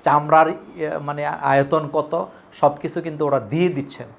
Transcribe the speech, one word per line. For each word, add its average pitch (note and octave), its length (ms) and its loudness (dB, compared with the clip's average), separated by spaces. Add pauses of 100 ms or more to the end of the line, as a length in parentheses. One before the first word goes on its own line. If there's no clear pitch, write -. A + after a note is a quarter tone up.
চামড়ার, D3+ 480 4
ইয়ে, D#3+ 480 -6
মানে D3 280 -6
আয়তন C#3+ 680 0
কত, D#3 320 -2 (280)
সব C#3+ 240 2
কিছু E3 240 -6
কিন্তু D#3 240 -4
ওরা C#3 140 2
দিয়ে D3+ 300 0
দিচ্ছেন। C#3 380 -8 (120)